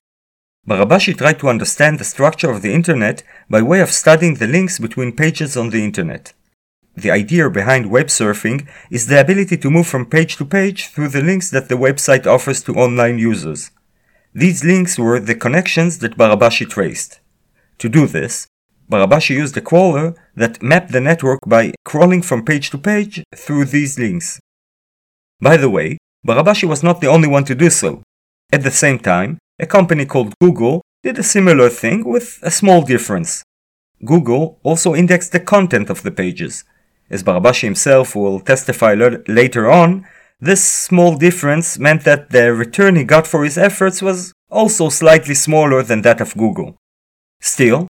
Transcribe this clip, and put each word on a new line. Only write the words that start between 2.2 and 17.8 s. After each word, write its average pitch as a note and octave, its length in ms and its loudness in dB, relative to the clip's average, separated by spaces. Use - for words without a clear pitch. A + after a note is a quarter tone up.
of G#2 120 -6
the G#2 100 -4
internet C#3+ 500 0
by A2 120 2
way E3+ 180 2
of - 100 0
studying D#3+ 460 2
the A2+ 100 -6
links F3 320 -2
between A#2 380 -8
pages D#3 400 -4
on A2+ 140 -4
the G#2+ 140 -2
internet. F2 480 -8
The F#2+ 140 -4
idea A#2+ 380 0
behind G#2+ 420 0
web C#3+ 180 2
surfing A2+ 600 -4
is B2 160 -6
the C#3 140 4
ability F#3+ 380 2
to C#3 120 -2
move E3+ 160 2
from B2+ 200 -6
page D#3+ 300 0
to D3 80 -8
page G3 440 -4
through D3 200 -6
the C#3 140 -4
links F#3 280 -2
that C3 180 -4
the B2+ 80 -2
website C3+ 500 0
offers B2+ 380 0
to B2+ 100 -6
online A#2+ 440 0
users. F2+ 520 -4
These E3+ 300 0
links F3+ 340 0
were A#2+ 220 0
the A2+ 140 -4
connections E3 680 -2
that A#2 160 -8
Barabashi A2+ 520 2
traced. - 520 -8
To A#2+ 100 -4